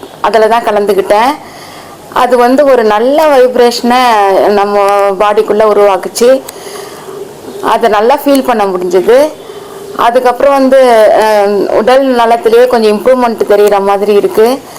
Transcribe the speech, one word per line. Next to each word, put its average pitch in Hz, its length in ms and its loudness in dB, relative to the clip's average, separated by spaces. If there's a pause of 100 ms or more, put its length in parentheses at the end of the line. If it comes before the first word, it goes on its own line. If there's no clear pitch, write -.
(200)
அதுல 214 260 0
தான் 233 180 0
கலந்துக்கிட்டேன். 208 720 0 (800)
அது 254 240 -2
வந்து 254 280 2
ஒரு 254 200 2
நல்ல 269 540 0
வைப்ரேஷனை 240 600 2 (460)
நம்ம 202 320 0 (420)
பாடிக்குள்ள 208 420 0
உருவாக்குச்சு. 208 800 2 (1200)
அதை 226 280 -2
நல்லா 220 340 2
ஃபீல் 277 200 2
பண்ண 226 200 -2
முடிஞ்சது. 190 640 0 (680)
அதுக்கப்புறம் 247 560 0
வந்து, 262 560 4 (120)
அஹ், 208 500 0
உடல் 247 340 2
நலத்திலேயே 233 600 2
கொஞ்சம் 220 300 0
இம்ப்ரூவ்மெண்ட் 247 500 0
தெரிகிற 208 340 2
மாதிரி 202 320 -2
இருக்கு. 208 480 0 (180)